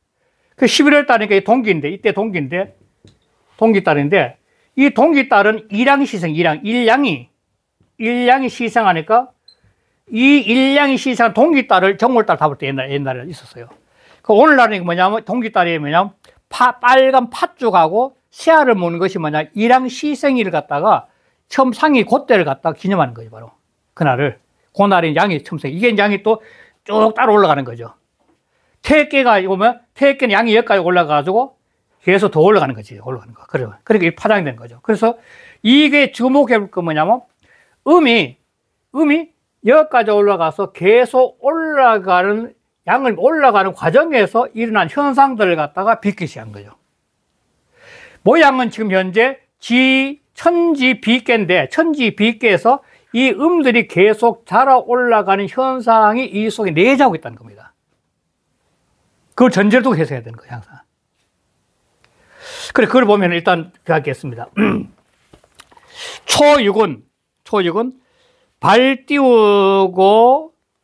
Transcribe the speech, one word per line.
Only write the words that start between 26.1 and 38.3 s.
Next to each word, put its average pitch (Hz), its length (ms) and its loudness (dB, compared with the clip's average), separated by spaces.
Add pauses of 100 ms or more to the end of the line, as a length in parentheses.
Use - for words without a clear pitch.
또 220 160 0 (440)
쭉 214 300 0
따라 233 200 0
올라가는 156 320 2
거죠. 117 280 -16 (880)
태깨가 269 640 2
오면 208 340 -2 (120)
태깨는 277 380 0
양이 214 240 0
여기까지 226 240 2
올라가가지고 175 800 -2 (440)
계속 196 300 0
더 156 80 -2
올라가는 165 340 2
거지, 107 300 -16
올라가는 120 300 -14
거. - 140 -20
그래요. 113 260 -8 (100)
그러니까 190 240 0
이 170 80 -4
파장이 208 300 -2
되는 123 120 -10
거죠. 117 240 -20
그래서 220 360 -2 (440)
이게 277 520 2
주목해 254 460 0
볼 196 120 -8
건 175 140 -6
뭐냐면 165 360 -2 (640)
음이, 233 520 2 (580)